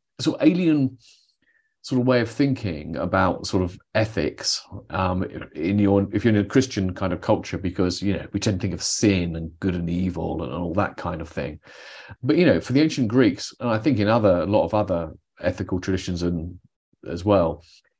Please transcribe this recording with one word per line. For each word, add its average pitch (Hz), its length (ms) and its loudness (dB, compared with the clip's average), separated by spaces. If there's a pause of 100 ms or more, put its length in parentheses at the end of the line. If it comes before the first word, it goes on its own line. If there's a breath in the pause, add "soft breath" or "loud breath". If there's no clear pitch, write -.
(220)
sort - 180 -2
of 147 80 4
alien 156 500 2 (840 soft breath)
sort 127 180 -2
of 123 80 2
way 123 140 4
of 110 80 -2
thinking 85 680 -2
about 92 500 0
sort 95 160 0
of 90 160 -2 (160)
ethics, - 720 -2 (260)
um, 92 320 -2 (300)
in 90 240 -2
your, 98 360 4
if 104 100 -2
you're 113 100 4
in 104 60 4
a 98 60 2
Christian 98 480 0
kind 92 180 -4
of 87 80 -4
culture, - 380 -2
because, 90 440 -2
you 98 120 0
know, - 180 -6
we 101 80 -4
tend 98 220 0
to - 0 -
think 90 120 -2
of 80 80 -8
sin 87 540 0
and 80 240 -8
good 95 160 -2
and 85 140 -4
evil 85 540 -4
and 64 100 -8
all 85 220 -6
that 101 200 0
kind 87 240 -8
of 78 80 -10
thing. 76 320 -8 (640 loud breath)
But, 147 160 2
you 175 80 6
know, 98 160 4
for - 100 -8
the 135 80 4
ancient 151 300 2
Greeks, 117 500 2
and 120 100 -4
I 110 80 0
think 110 220 0
in 104 80 2
other, 104 360 4
a - 20 0
lot 101 180 2
of 95 100 -2
other 87 380 -2 (300)
ethical 90 400 -4
traditions 90 420 -4
and 87 340 -4 (520)
as 87 160 -8
well, 92 400 2 (340)